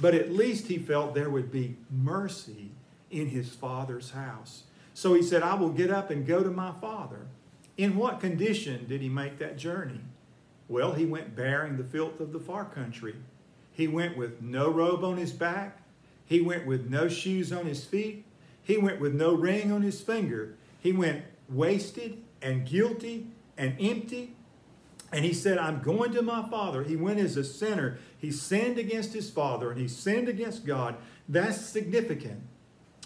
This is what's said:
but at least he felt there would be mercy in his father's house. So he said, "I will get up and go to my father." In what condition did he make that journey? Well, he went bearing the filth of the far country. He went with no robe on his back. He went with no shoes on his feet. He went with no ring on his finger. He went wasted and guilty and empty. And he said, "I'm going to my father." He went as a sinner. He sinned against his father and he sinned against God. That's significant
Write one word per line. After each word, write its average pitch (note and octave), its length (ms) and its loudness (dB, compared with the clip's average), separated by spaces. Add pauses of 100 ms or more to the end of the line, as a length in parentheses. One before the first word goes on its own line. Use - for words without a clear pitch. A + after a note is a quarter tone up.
but E3 140 10
at D#3+ 180 4
least A3 340 2
he F3+ 120 -2
felt D3 360 0
there C#3+ 160 0
would C3 220 -2
be B2 240 -4 (140)
mercy C3 800 -2 (380)
in D3+ 180 -4
his B2 260 -4
father's B2+ 560 -8
house. B2+ 540 -12 (300)
So F#3 200 6
he E3+ 80 10
said, E3+ 200 4
"I F3+ 120 2
will F3+ 160 4
get F3 200 2
up G3 200 0
and C#3+ 160 -2
go F3 160 4
to F#3+ 80 2
my F3+ 220 -4
father." F#3+ 540 -10 (500)
In G3 200 2
what A#3+ 240 2
condition E3 640 0
did C3+ 140 -2
he C3+ 80 -2
make C#3 300 -4
that D3+ 180 -6
journey? C#3+ 440 -6 (680)
Well, B2+ 240 2
he D#3+ 140 2
went D3+ 300 -6
bearing C#3 400 -2
the B2+ 80 -4
filth D#3 360 -4
of D3+ 120 -6
the D#3+ 80 -8
far G3 240 -8
country. A#2 520 -8 (560)
He D#3+ 160 0
went E3+ 280 -2
with A#2 260 -6
no C3 280 2
robe E3+ 320 4
on F#3 140 0
his E3+ 160 -4
back. F#3 500 -4 (420)
He E3+ 160 4
went E3+ 260 0
with B2+ 240 -2
no D3+ 180 2
shoes F3+ 440 -2
on F3 140 -4
his C#3 180 -6
feet. G#3 420 -4 (360)
He G#3 140 2
went G3 240 2
with C#3+ 140 2
no E3 200 6
ring G3+ 380 4
on G#3 100 2
his G3+ 180 0
finger. C3+ 540 -2 (240)
He F3+ 140 2
went E3+ 320 2 (240)
wasted G3 720 0 (180)
and C3 260 -2
guilty A3+ 640 0 (280)
and C3 240 -2
empty. A#3 560 -2 (760)
And D3+ 140 0
he F3 80 4
said, F#3 260 4
"I'm D#3 220 0
going G#3+ 320 2
to A#3+ 100 2
my A3+ 260 0
father." F3+ 360 -2
He D#3+ 120 -2
went G3 220 2
as D#3+ 180 2
a C#3 80 0
sinner. D#3 540 -2 (200)
He D3+ 120 -6
sinned A3 480 0
against A3 360 -2
his G3 160 -6
father B2 400 0
and B2 100 -4
he B2+ 80 -2
sinned A#3 400 0
against A3+ 360 -4
God. B2+ 320 -2 (320)
That's F#3 320 2
significant E3+ 840 -2 (600)